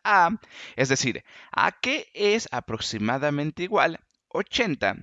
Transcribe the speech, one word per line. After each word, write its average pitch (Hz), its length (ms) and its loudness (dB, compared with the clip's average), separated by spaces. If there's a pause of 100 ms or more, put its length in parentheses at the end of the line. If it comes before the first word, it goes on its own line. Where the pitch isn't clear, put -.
a, 196 340 4 (380)
es 131 140 0
decir, 131 340 -2 (280)
¿a - 200 4
qué - 420 -4
es 208 380 0
aproximadamente 131 1120 -2
igual 180 360 2 (300)
ochenta 165 720 -2